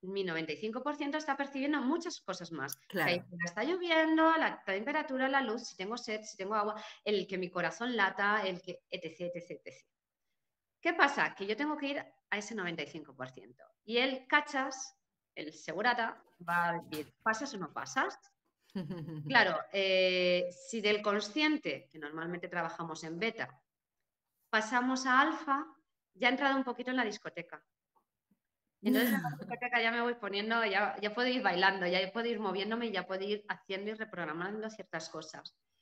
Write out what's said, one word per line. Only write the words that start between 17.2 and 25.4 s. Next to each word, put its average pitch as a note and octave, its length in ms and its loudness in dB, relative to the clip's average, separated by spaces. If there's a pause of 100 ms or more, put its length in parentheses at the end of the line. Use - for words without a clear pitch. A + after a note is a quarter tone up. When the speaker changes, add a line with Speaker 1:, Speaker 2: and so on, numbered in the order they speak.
Speaker 1:
"¿Pasas A3+ 320 0
o G#3 40 -8
no F3 140 -8
pasas?". C4+ 460 -2 (580)
Speaker 2:
<laughs> D#3+ 520 -6
Speaker 1:
Claro, G#3 280 8 (160)
eh, F#3 800 4
si - 300 -6
del G#3 200 4
consciente, G#3 920 0
que D#3 80 -18
normalmente E3 500 -6
trabajamos E3 540 -4
en E3+ 160 -8
beta, - 420 -4 (880)
pasamos B3+ 560 2
a C4 160 8
alfa, D4+ 440 0 (480)